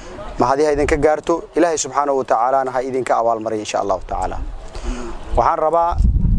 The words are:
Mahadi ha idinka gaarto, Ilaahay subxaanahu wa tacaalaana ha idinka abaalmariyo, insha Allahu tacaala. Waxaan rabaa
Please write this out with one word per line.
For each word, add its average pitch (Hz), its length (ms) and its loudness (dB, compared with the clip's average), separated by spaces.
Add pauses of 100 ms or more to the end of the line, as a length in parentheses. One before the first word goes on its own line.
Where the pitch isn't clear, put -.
(400)
Mahadi 139 260 2
ha 151 80 4
idinka 147 240 2
gaarto, 151 460 0 (120)
Ilaahay 165 220 4
subxaanahu 139 400 0
wa 131 80 0
tacaalaana 131 460 2
ha 127 100 0
idinka 131 360 -2
abaalmariyo, 113 440 0
insha 104 180 -4
Allahu 98 280 0
tacaala. 92 300 -4 (1000)
Waxaan 143 240 2
rabaa 170 380 2 (420)